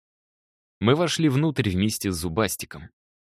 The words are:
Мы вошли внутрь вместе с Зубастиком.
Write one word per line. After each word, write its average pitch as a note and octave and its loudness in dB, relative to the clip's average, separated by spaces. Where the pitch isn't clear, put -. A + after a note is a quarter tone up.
Мы A2 4
вошли D#3+ 2
внутрь C3+ 0
вместе G2 0
с F2 -4
Зубастиком. D#2+ -4